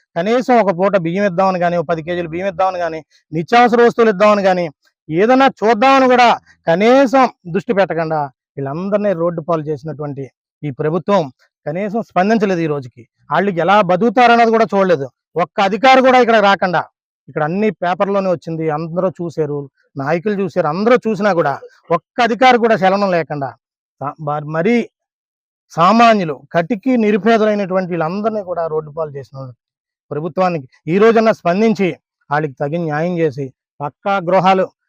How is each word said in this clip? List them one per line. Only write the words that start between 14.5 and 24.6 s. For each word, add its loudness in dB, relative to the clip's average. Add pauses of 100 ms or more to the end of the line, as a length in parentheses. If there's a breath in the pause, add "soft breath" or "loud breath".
కూడా 2
చూడలేదు. 0 (300)
ఒక్క -4
అధికారి 4
కూడా 4
ఇక్కడ 2
రాకుండా, 2 (440)
ఇక్కడ -6
అన్ని -2
పేపర్లోనే -2
వచ్చింది, -6
అందరూ -4
చూశారు, -6 (380)
నాయకులు -4
చూశారు, -4
అందరూ 2
చూసినా -2
కూడా 0 (360 soft breath)
ఒక్క -6
అధికారి 4
కూడా 2
చలనం 0
లేకుండా -4 (500)
సా-, -10
మ-, -6
మరీ 0 (960)